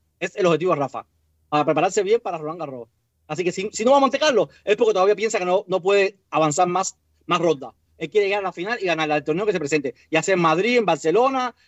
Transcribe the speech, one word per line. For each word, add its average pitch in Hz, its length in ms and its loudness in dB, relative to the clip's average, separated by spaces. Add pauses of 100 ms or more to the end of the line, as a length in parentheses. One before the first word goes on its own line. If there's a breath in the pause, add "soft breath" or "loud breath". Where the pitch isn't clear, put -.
(200)
Es 180 160 -8
el 202 100 0
objetivo 170 280 2
de 147 60 -6
Rafa. 123 260 -6 (420)
Para - 160 2
prepararse 175 400 0
bien 226 180 2
para 175 160 -8
Roland 156 220 -10
Garros. 131 280 -12 (400)
Así 156 160 -6
que 175 80 -2
si, 190 200 -6
si 220 140 -4
no 254 60 6
va 285 60 6
a - 20 4
Monte 269 180 2
Carlo, 240 320 2 (140 soft breath)
es 208 120 2
porque 220 160 2
todavía 190 220 4
piensa 214 240 -2
que 185 80 -4
no, 180 200 0
no 180 140 -2
puede 196 380 2 (120)
avanzar 156 380 2
más, 180 300 -4 (260)
más 170 160 0
ronda. 143 320 -2 (240)
Él 160 140 -10
quiere 208 160 2
llegar 202 140 -2
a 190 80 -4
la 170 40 -10
final 202 300 -6
y 190 40 -2
ganarla, 156 300 0
el 147 80 -4
torneo 170 220 -2
que 208 60 0
se 175 80 0
presente. 156 340 -2 (160)
Ya 156 120 0
sea 190 120 0
en 180 60 0
Madrid, 180 360 2
en 226 80 2
Barcelona, 226 720 0 (140)